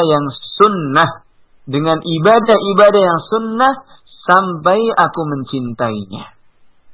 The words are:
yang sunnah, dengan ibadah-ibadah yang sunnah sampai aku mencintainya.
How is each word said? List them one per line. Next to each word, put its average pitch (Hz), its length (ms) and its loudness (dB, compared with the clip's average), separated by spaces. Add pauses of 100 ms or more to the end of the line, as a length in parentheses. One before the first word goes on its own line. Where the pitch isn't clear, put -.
yang 147 240 0 (320)
sunnah, 156 640 0 (400)
dengan 156 320 -2
ibadah-ibadah 202 1040 2
yang 170 160 2 (160)
sunnah 226 400 -2 (560)
sampai 180 480 2 (160)
aku 170 320 0
mencintainya. 120 1120 -8 (560)